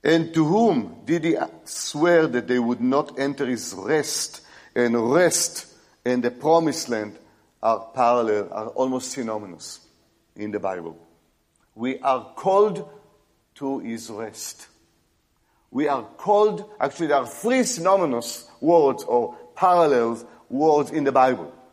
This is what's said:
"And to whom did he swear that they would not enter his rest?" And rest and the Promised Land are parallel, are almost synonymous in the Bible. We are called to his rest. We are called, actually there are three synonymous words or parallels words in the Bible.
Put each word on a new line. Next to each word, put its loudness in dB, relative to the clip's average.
"And 2
to 4
whom 2
did -2
he 0
swear 2
that -2
they 2
would 0
not 0
enter -2
his -6
rest?" -4
And 2
rest 2
and 0
the -2
Promised 0
Land -6
are 2
parallel, 2
are -8
almost -4
synonymous -10
in -10
the -6
Bible. -8
We -6
are -4
called 0
to -6
his -10
rest. -14
We -2
are -2
called, 0
actually -2
there 2
are -2
three 0
synonymous 0
words 4
or 0
parallels 2
words 2
in -2
the 2
Bible. 2